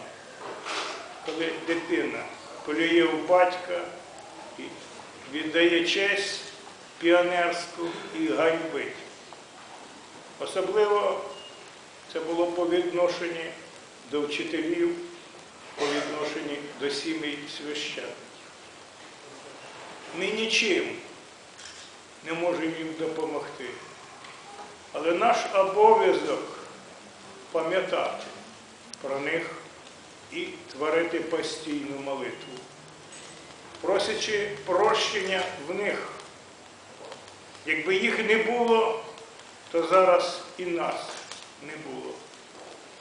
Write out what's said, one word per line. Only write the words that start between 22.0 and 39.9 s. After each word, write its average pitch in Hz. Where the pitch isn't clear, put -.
не 160
можемо 165
їм 160
допомогти. 156
Але 156
наш 214
обов'язок 190
пам'ятати 165
про 139
них 165
і 175
творити 165
постійну 147
молитву, 131
просячи 208
прощення 190
в 180
них. 202
Якби 160
їх 214
не 214
було, 226
то 170
зараз 175